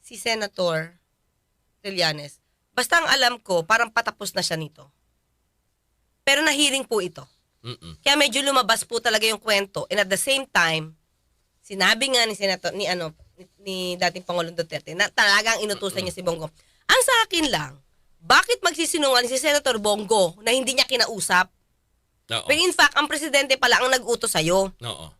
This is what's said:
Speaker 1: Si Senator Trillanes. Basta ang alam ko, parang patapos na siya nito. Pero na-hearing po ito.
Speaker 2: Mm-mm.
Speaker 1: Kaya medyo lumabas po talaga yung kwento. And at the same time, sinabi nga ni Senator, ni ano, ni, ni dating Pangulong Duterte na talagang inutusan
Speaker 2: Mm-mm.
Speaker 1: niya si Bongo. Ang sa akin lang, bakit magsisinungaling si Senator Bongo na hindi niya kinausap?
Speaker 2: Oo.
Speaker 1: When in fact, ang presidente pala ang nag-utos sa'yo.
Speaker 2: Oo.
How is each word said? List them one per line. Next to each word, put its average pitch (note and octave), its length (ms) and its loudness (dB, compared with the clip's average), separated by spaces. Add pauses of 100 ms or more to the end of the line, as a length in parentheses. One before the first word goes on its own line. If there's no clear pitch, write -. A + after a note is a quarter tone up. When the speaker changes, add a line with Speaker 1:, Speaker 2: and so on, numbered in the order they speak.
Speaker 1:
Si - 120 -20
Senator F#3 840 -4 (800)
Trillanes. D#3+ 640 -4 (280)
Basta B3 280 0
ang E4 100 0
alam B3 300 2
ko, F3 240 -2
parang A3+ 260 2
patapos G#3+ 460 -6
na F#3 80 -2
siya E3+ 120 -4
nito. D3+ 360 -12 (1300)
Pero C#4 220 2
na-hearing C#4 420 2
po A3 140 -2
ito. F3+ 240 -6 (400)
Speaker 2:
Mm-mm. E2+ 360 -14
Speaker 1:
Kaya C#4 160 2
medyo C#4 280 2
lumabas B3+ 400 2
po A#3 160 -6
talaga A3 260 0
yung A3 140 0
kwento. G3 480 -2
And G#3 160 0
at F#3+ 80 -2
the F#3+ 80 0
same C4+ 260 -2
time, D#3+ 500 0 (640)
sinabi G#3+ 520 0
nga A#3+ 120 2
ni A3 120 -2
Senator, F#3 360 -2
ni G3 160 -6
ano, F3 240 -4 (220)
ni, F3+ 120 -20 (140)
ni F#3+ 180 -10 (200)
dating F3+ 260 -4
Pangulong F3 320 -6
Duterte E3 380 -10
na F#3+ 160 -2
talagang G#3+ 520 2
inutusan G3+ 380 -4
Speaker 2:
Mm-mm. F#3 120 -6
Speaker 1:
niya D#3+ 60 -12
si F3+ 60 -12
Bongo. E3 280 -4 (360)
Ang B4 160 4
sa B4+ 200 2
akin E4+ 260 0
lang, D3 240 -4 (440)
bakit C#4 440 2
magsisinungaling D4 680 0
si B3+ 140 -2
Senator C#4+ 380 0
Bongo G3+ 600 2
na A3 120 -2
hindi B3+ 240 0
niya B3+ 100 2
kinausap? G#3 680 0 (800)
Speaker 2:
Oo. - 180 -4
Speaker 1:
When D4 140 0
in F4+ 100 2
fact, D4+ 240 4
ang D4 120 0
presidente C#4+ 500 0
pala A#3+ 220 2
ang B3+ 120 2
nag-utos A#3 400 -2
sa'yo. F#3 420 2
Speaker 2:
Oo. E2 340 -12 (140)